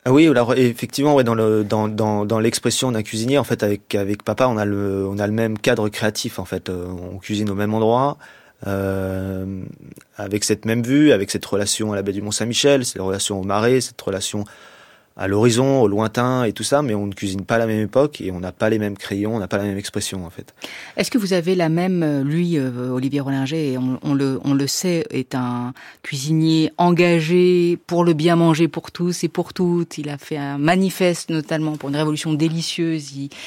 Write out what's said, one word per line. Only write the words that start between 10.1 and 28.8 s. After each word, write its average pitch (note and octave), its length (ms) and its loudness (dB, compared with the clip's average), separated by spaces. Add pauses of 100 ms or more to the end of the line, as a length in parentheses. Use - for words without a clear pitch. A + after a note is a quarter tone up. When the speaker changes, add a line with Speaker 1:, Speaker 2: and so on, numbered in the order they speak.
Speaker 1:
avec G#2 280 -4
cette - 220 -2
même A2+ 160 0
vue, C#3 300 6
avec G2 180 2
cette - 160 -6
relation G#2 480 -2
à - 20 -2
la G2 60 -2
baie G2 120 -4
du G2+ 100 -6
Mont-Saint-Michel, A#2+ 600 2
cette - 160 -6
relation F#2+ 400 -2
au F#2 40 -4
marais, A2 360 2
cette - 220 -6
relation G2+ 420 -4 (760)
à F#2+ 80 -4
l'horizon, A#2+ 540 4
au G#2+ 60 6
lointain A#2+ 560 0
et G#2 100 0
tout A2+ 80 -10
ça, C#3 220 2
mais A#2 100 -2
on G2+ 140 -2
ne G2+ 40 -6
cuisine G2 320 -6
pas A#2 120 0
à - 20 4
la A#2 80 2
même G#2+ 160 0
époque C3+ 400 0
et F#2 100 -6
on F2+ 80 -8
n'a F2+ 120 -8
pas A2 180 -2
les A2 80 2
mêmes G#2 180 -2
crayons, G2+ 400 -4
on A2+ 40 -4
n'a F#2+ 80 -6
pas G#2+ 100 -2
la G2+ 60 -2
même G2+ 160 -4
expression - 480 -8
en - 20 -12
fait. - 240 -18 (420)
Speaker 2:
Est-ce - 140 -2
que C#4 80 0
vous G3 160 0
avez F3+ 220 2
la E3 140 2
même, F3 340 0
euh, C#3+ 200 0
lui, E3 360 0
euh, B2+ 320 -4
Olivier C3 280 -2
Rollinger, C#3 520 -2
et B2+ 80 -2
on, B2+ 240 -2
on D3 100 0
le, C3+ 300 0
on C#3 100 0
le C#3 140 2
sait, E3+ 420 -2
est C3 240 -6
un B2 400 -4 (300)
cuisinier D#3+ 720 2
engagé F3 1120 4
pour F3 160 2
le E3+ 100 4
bien E3 220 4
manger E3 320 4
pour - 240 -10